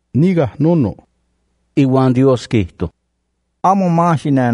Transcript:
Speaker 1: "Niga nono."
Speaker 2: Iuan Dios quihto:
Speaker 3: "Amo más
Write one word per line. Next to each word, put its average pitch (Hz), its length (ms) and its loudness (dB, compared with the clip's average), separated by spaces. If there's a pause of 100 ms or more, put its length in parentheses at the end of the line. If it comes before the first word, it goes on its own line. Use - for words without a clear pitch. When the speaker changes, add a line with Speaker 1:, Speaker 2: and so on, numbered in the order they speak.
(120)
Speaker 1:
"Niga 160 460 0
nono." 147 360 0 (840)
Speaker 2:
Iuan 131 360 2
Dios 127 340 0
quihto: 90 440 -4 (760)
Speaker 3:
"Amo 190 220 0
más 170 340 0 (320)